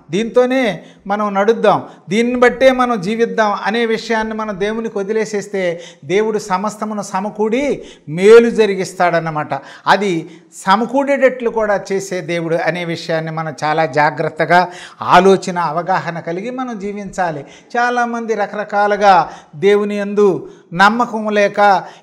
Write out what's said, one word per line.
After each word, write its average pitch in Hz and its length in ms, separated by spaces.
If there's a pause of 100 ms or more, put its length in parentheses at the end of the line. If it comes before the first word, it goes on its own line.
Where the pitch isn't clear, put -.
(100)
దీంతోనే 233 720 (240)
మనం 208 280
నడుద్దాం, 202 480 (260)
దీన్ని 233 280
బట్టే 247 360
మనం 247 280
జీవిద్దాం 214 640
అనే 226 220
విషయాన్ని 220 480
మనం 214 260
దేవునికి 220 380
వదిలేసేస్తే, 196 840 (240)
దేవుడు 208 340
సమస్తమును 208 640
సమకూడి 208 800 (260)
మేలు 214 420
జరిగిస్తాడన్నమాట. 180 960 (380)
అది 190 440 (360)
సమకూడేటట్లు 247 840
కూడా 208 300 (120)
చేసే 190 280
దేవుడు 165 340
అనే 170 300
విషయాన్ని 160 460
మనం 160 240 (100)
చాలా 156 220
జాగ్రత్తగా 156 840 (340)
ఆలోచన, 180 560
అవగాహన 170 600
కలిగి 180 300
మనం 247 280
జీవించాలి. 185 680 (300)
చాలామంది 233 580
రకరకాలుగా 202 960 (260)
దేవుని 208 420
యందు 202 520 (240)
నమ్మకం 214 540
లేక 202 560 (180)